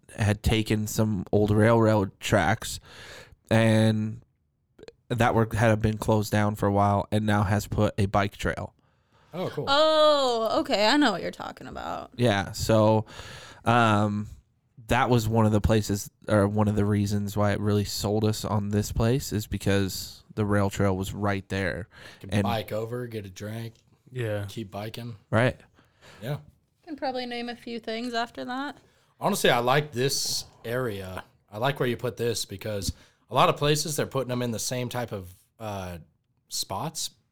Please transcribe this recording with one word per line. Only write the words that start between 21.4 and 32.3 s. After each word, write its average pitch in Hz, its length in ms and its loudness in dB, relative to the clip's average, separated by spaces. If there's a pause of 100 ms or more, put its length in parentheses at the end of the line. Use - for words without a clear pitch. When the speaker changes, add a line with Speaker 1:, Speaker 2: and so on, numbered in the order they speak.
Speaker 1:
there. 95 400 -4 (340)
Speaker 2:
You 101 60 -14
can - 100 -14
Speaker 1:
And 101 60 4
Speaker 2:
bike 113 280 -2
over, 117 360 -6
get 110 180 -10
a 95 40 -14
drink, 113 440 -10 (380)
Speaker 4:
Yeah. 104 360 -4
Speaker 2:
keep 101 220 -10
biking. 110 460 -12 (140)
Speaker 1:
Right. 117 260 2 (680)
Speaker 2:
Yeah. 143 140 -6 (480)
Speaker 3:
Can 330 120 -12
probably 254 300 -6
name 240 220 -8
a 233 80 -10
few 233 240 -10
things 233 340 -8
after 240 300 -6
that. 262 320 -8 (440)
Speaker 2:
Honestly, 147 300 2
I 127 80 4
like 135 340 2
this - 520 -2 (200)
area. 101 600 -6 (280)
I 107 60 -12
like 139 220 -2
where 131 80 0
you 120 80 -2
put 117 200 -6
this 117 280 -4